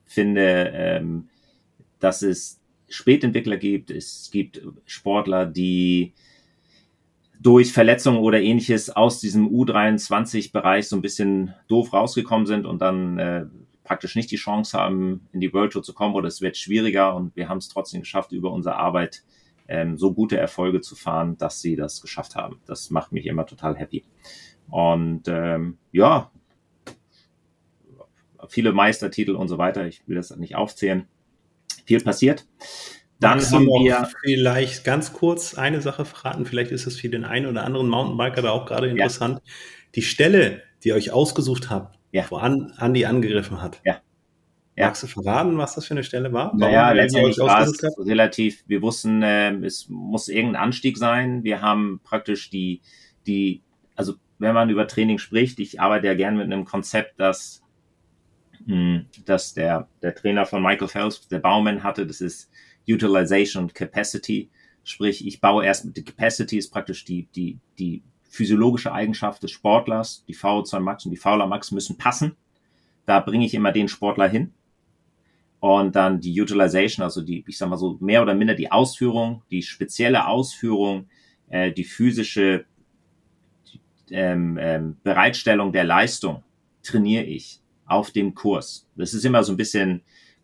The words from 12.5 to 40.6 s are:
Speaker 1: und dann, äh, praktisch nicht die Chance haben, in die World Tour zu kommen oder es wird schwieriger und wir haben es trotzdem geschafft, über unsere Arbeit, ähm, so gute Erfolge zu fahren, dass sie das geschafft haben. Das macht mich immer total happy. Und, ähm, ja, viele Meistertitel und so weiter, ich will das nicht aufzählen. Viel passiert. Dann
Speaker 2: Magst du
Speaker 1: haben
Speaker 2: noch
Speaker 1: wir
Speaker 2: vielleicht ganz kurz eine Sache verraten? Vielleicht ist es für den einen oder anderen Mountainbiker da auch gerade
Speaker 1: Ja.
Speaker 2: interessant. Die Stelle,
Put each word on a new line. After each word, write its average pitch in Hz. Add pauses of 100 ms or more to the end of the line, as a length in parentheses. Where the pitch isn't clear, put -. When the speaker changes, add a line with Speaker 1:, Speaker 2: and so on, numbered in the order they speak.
Speaker 1:
und 87
dann, 92
äh, 87 (380)
praktisch -
nicht 113
die 110
Chance 107
haben, 92
in 95
die 92
World 101
Tour 101
zu -
kommen 104
oder 90
es 82
wird 92
schwieriger 98
und 90
wir 87
haben 95
es -
trotzdem 92
geschafft, -
über 92
unsere 87
Arbeit, 87 (440)
ähm, 82
so 92
gute 107
Erfolge 90
zu -
fahren, 85
dass -
sie 82
das 76
geschafft -
haben. -
Das -
macht 80
mich -
immer 78
total 76
happy. - (640)
Und, 85
ähm, 85 (140)
ja, 113 (2250)
viele 113
Meistertitel 101
und 90
so 85
weiter, 92
ich -
will 87
das 90
nicht 85
aufzählen. 95 (800)
Viel 113
passiert. - (760)
Dann 123
Speaker 2:
Magst 127
du -
Speaker 1:
haben 139
Speaker 2:
noch 127
Speaker 1:
wir 123 (120)
Speaker 2:
vielleicht 131
ganz 147
kurz 170
eine 143
Sache 139
verraten? -
Vielleicht 123
ist 127
es 120
für 120
den 117
einen 127
oder 113
anderen 131
Mountainbiker 123
da 113
auch 123
gerade 120
Speaker 1:
Ja. 123
Speaker 2:
interessant. 120 (540)
Die 120
Stelle, 156 (220)